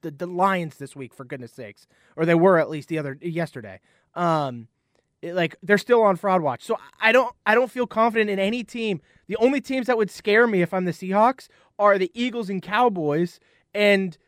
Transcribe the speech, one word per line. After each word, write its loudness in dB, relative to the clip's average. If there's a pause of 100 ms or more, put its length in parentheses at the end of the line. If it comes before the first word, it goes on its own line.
the, -10
the -10
Lions -2
this -16
week, -14
for -16
goodness -14
sakes. -18 (280)
Or -2
they 4
were 6
at 0
least -10
the -4
other, -8
yesterday. -8 (340)
Um, -2 (560)
it, -10
like, -2
they're 4
still 4
on 4
fraud 0
watch. -4
So -4 (220)
I 4
don't, 4 (140)
I 4
don't 0
feel -4
confident 0
in -2
any -2
team. -6 (240)
The -8
only -2
teams -6
that 0
would -2
scare 2
me 2
if -2
I'm -2
the -2
Seahawks 0 (320)
are 4
the -2
Eagles -4
and -6
Cowboys, -2 (340)
and 2 (120)